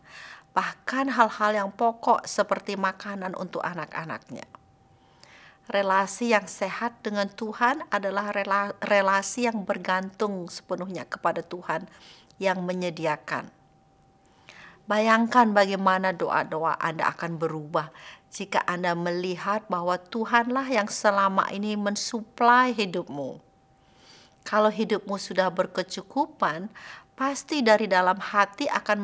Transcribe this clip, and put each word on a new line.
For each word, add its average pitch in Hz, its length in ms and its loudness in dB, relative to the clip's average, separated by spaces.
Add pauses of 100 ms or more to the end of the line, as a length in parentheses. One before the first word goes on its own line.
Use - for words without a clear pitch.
(500)
bahkan 254 560 -2
hal-hal 220 480 2
yang 196 160 -2
pokok 226 560 2
seperti 202 480 -2
makanan 190 640 -6
untuk 170 240 -6
anak-anaknya. 160 800 -8 (1300)
Relasi 196 640 2
yang 196 160 2
sehat 226 560 -6
dengan 202 240 -2
Tuhan 240 640 -2
adalah 202 400 -2
rela-, 202 480 -2
relasi 196 640 2
yang 220 160 -2
bergantung 190 880 -4
sepenuhnya 180 560 -8
kepada 165 400 -4
Tuhan 175 400 -6 (560)
yang 185 240 0
menyediakan. 165 800 -4 (1400)
Bayangkan 226 640 6
bagaimana 190 560 4
doa-doa 160 720 0
Anda 160 320 0
akan 170 240 -6
berubah 156 560 -2 (400)
jika - 320 -2
Anda 175 320 0
melihat 180 720 -4
bahwa 180 320 -2
Tuhanlah 240 640 0
yang 214 240 0
selama 196 640 2
ini 208 240 -4
mensuplai 233 960 2
hidupmu. 165 640 -4 (1040)
Kalau 214 300 2
hidupmu 196 420 -2
sudah 185 380 -2
berkecukupan, 185 1200 -2 (400)
pasti 277 480 -4
dari 220 240 6
dalam 185 320 4
hati 202 560 0
akan 208 320 0